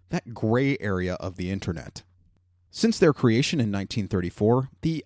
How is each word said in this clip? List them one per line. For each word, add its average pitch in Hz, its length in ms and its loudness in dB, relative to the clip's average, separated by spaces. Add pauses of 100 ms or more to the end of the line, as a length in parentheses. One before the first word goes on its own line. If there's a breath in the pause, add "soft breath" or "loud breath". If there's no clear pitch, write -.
(100)
that 139 240 -6
gray 127 460 2
area 90 340 -2
of 90 220 -8
the 90 140 -4
internet. 90 520 -6 (680)
Since - 280 0
their 160 160 6
creation 127 440 2
in 113 120 0
nineteen 98 360 -4
thirty-four, 104 640 0 (140)
the 160 240 -2